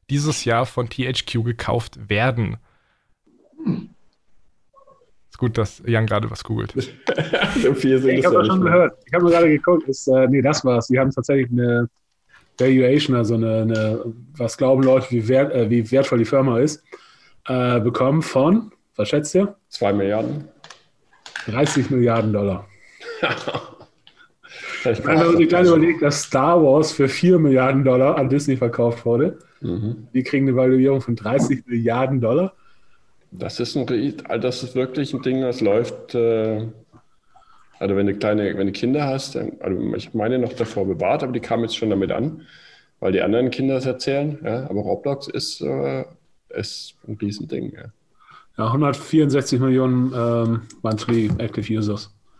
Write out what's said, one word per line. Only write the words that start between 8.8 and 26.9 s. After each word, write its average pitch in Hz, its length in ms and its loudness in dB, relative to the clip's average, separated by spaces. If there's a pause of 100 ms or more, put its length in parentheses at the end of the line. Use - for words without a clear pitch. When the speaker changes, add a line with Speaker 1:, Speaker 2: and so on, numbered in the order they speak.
Speaker 4:
Ich - 80 -16
hab 175 80 2
nur 175 100 6
gerade 170 180 6
geguckt, 156 400 2
ist, - 180 -4
äh, 131 220 4
nee, 139 120 4
das 139 220 0
war's. 120 240 2
Die 127 100 2
haben 135 140 2
tatsächlich 131 400 0
eine 120 380 0 (680)
Valuation, 131 600 4
also 117 180 0
eine, 110 280 0
eine, 110 420 0 (320)
was 117 200 -6
glauben 135 260 4
Leute, 131 280 4
wie 113 160 0
wert-, 135 260 4
äh, 117 160 2
wie 113 220 2
wertvoll 135 280 2
die 113 60 4
Firma 131 340 2
ist, 147 220 0 (680)
äh, 123 340 2
bekommen 127 400 2
von, 165 500 2 (240)
was 104 140 -2
schätzt 147 260 -2
ihr? 196 200 0 (120)
Speaker 3:
Zwei 101 240 -2
Milliarden. 107 540 -2 (1000)
Speaker 4:
Dreißig 131 420 0
Milliarden 113 420 2
Dollar. 101 340 -2 (560)
Speaker 3:
<laughs> 151 60 -2 (1600)
Das 113 220 -2
Speaker 4:
Wenn 156 100 2
man 170 200 4
sich 165 140 6
dann 175 160 4
Speaker 3:
passt. 170 100 8
Speaker 4:
überlegt, 160 260 4
dass 147 220 0
Star 165 400 4
Wars 151 300 4